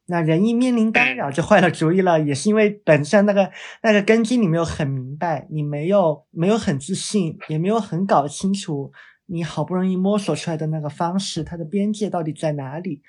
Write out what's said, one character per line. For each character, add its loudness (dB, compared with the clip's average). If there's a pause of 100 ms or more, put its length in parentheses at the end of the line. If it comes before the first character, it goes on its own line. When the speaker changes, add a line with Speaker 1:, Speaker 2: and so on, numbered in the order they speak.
Speaker 1:
那 0
人 2
一 2
面 2
临 2
干 0
扰 -4
就 -2
坏 6
了 4
主 0
意 2
了， 4
Speaker 2:
嗯。 2
Speaker 1:
也 0
是 -2
因 4
为 4
本 2
质 -8
上 6
那 4
个， 2 (320)
那 4
个 4
根 4
基 0
你 2
没 2
有 2
很 -4
明 -6
白， -4
你 -4
没 -4
有， 2
没 -2
有 2
很 -2
自 -8
信， -2 (120)
也 -2
没 0
有 2
很 -4
搞 4
清 -4
楚 -8 (340)
你 -6
好 -6
不 -4
容 0
易 0
摸 2
索 -2
出 -6
来 -2
的 -4
那 -4
个 -6
方 -4
式， -6
它 -10
的 -8
边 -2
界 -4
到 -4
底 -4
在 -2
哪 -8
里， -8